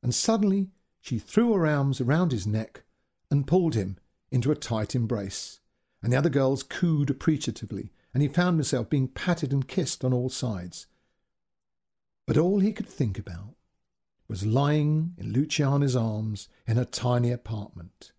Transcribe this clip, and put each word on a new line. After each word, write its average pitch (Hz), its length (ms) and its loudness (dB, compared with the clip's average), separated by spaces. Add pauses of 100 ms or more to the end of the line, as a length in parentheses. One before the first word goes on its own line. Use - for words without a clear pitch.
And 123 120 0
suddenly 196 540 2 (320)
she - 180 -4
threw 226 360 2
her 170 120 2
arms 139 340 2
around 156 300 2
his 104 160 -2
neck 110 360 -4 (480)
and 143 160 2
pulled 170 280 2
him 98 220 -2 (340)
into 127 220 2
a - 20 4
tight 110 400 -4
embrace, 107 680 -4 (420)
and 117 100 0
the 127 40 4
other 143 120 2
girls 135 340 2
cooed 151 460 0
appreciatively, - 800 -2 (220)
and 135 100 2
he 147 60 2
found 180 280 2
himself 131 340 0
being 131 180 2
patted 160 420 -2
and 135 160 0
kissed - 380 -4
on 127 80 2
all 127 160 0
sides. 95 600 -8 (1400)
But - 100 0
all 180 240 2
he 202 120 2
could - 160 -8
think 107 300 -2
about 98 360 -12 (760)
was 101 180 -4
lying 151 720 2
in 110 160 -8
Luciana's 139 640 2
arms 110 520 -2 (180)
in 113 100 2
her 123 80 2
tiny 123 480 0
apartment - 880 -10